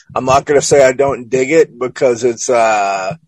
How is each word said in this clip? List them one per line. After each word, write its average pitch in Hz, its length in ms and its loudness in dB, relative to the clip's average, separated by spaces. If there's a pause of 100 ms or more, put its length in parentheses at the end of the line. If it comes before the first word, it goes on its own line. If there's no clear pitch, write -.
(140)
I'm 127 120 -4
not 135 200 2
gonna 143 160 2
say 139 240 4
I 131 80 4
don't 127 360 -4
dig 131 220 -2
it 156 260 2
because 123 460 -2
it's, 117 260 -4
uh, 101 680 0 (120)